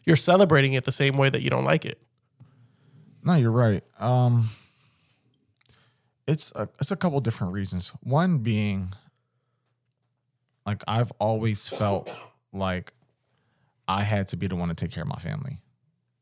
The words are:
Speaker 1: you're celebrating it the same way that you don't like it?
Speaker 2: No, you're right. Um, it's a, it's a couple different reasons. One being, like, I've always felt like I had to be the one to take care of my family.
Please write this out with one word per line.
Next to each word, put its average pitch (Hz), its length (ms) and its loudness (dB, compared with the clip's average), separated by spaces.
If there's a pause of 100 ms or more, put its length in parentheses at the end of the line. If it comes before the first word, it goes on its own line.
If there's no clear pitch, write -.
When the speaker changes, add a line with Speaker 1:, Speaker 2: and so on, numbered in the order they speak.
Speaker 1:
you're 165 100 6
celebrating 160 560 6
it 131 140 -2
the 139 60 0
same 139 260 2
way 135 120 4
that 127 120 -2
you 135 80 -2
don't 131 160 0
like 156 180 2
it? - 180 -10 (1200)
Speaker 2:
No, 175 100 2
you're 117 160 4
right. 113 320 2 (160)
Um, 120 500 2 (1800)
it's 151 280 0
a, 104 140 -6 (100)
it's 147 120 0
a 196 40 -2
couple 147 240 0
different 110 340 -4
reasons. 92 360 -6 (120)
One 160 360 2
being, 104 560 -2 (1700)
like, 101 220 -6
I've 110 320 0
always 110 480 0
felt 101 420 -2 (440)
like 92 400 -4 (960)
I 98 160 0
had 104 260 -2
to 92 80 -8
be 95 100 -4
the 90 80 -4
one 87 140 -2
to 82 60 -4
take 85 160 -6
care - 120 -8
of - 60 -8
my - 80 -8
family. - 420 -10 (640)